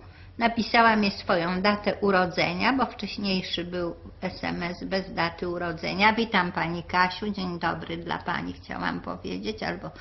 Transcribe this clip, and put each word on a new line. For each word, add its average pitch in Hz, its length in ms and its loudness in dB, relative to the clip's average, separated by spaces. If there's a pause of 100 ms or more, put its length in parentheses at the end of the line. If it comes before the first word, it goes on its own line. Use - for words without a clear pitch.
(380)
napisała 233 580 6
mi 208 140 4
swoją 185 520 0
datę 208 320 2
urodzenia, 185 760 2
bo 262 140 2
wcześniejszy 190 800 -2
był 175 300 -4 (260)
S 185 240 -6
M 175 180 -4
S 175 220 -6
bez 185 300 -2
daty 170 340 -2
urodzenia. 175 640 2
Witam 214 400 2
pani 170 300 -2
Kasiu, 180 480 0
dzień 185 280 -4
dobry 170 380 -2
dla 170 220 -4
pani 92 340 -4
chciałam 87 480 -4
powiedzieć, 95 640 -6
albo 160 280 -6 (100)